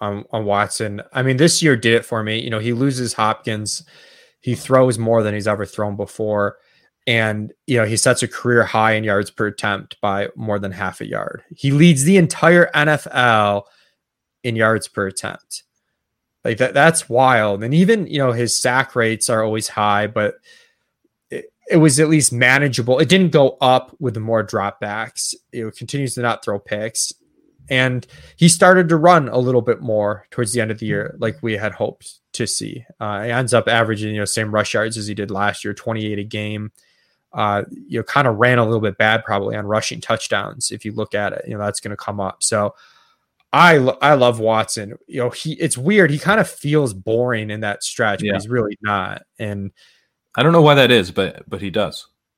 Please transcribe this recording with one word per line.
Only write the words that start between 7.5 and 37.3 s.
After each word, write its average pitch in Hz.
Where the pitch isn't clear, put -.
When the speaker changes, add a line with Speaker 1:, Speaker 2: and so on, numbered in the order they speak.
Speaker 1:
you 120
know, 110
he 110
sets 123
a 117
career 120
high 110
in 107
yards 104
per 110
attempt 101
by 101
more 107
than 98
half 92
a 107
yard. -
He 139
leads 143
the 190
entire 170
N 151
F 151
L 107
in 117
yards 110
per 101
attempt. -
Like, 113
that, 127
that's 160
wild. 113
And 123
even, 190
you 147
know, 131
his 117
sack 127
rates 113
are 110
always 110
high, 104
but 104
it, -
it 170
was 151
at 156
least 156
manageable. 127
It 151
didn't 180
go 139
up 127
with 123
the 113
more 110
dropbacks. 104
It 110
continues 135
to 123
not 117
throw 104
picks. -
And 127
he 170
started 180
to 165
run 156
a 117
little 123
bit 110
more 104
towards 120
the 120
end 110
of 107
the 110
year, 104
like 110
we 113
had 101
hoped -
to 117
see. 110
Uh, 104
he 120
ends 120
up 113
averaging, 110
you 107
know, 104
same 107
rush 107
yards 113
as 104
he 104
did 104
last 101
year, 104
twenty-eight 107
a 101
game. 107